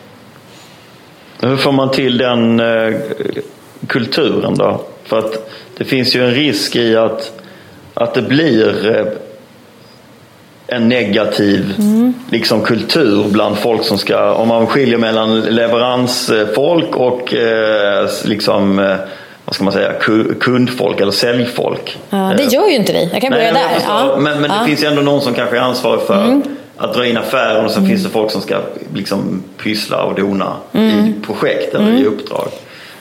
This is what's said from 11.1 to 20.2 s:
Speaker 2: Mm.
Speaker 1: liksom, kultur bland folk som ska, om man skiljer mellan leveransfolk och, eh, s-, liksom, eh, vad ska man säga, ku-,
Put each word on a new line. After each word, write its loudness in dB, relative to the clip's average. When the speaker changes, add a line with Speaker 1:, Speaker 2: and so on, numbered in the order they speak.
Speaker 2:
Mm. 4
Speaker 1:
liksom, 0
kultur 2
bland 2
folk 0
som 0
ska, 0
om 0
man 2
skiljer 2
mellan 0
leveransfolk 0
och, 0
eh, 2
s-, -6
liksom, 0
eh, 2
vad -6
ska -4
man 0
säga, 0
ku-, 2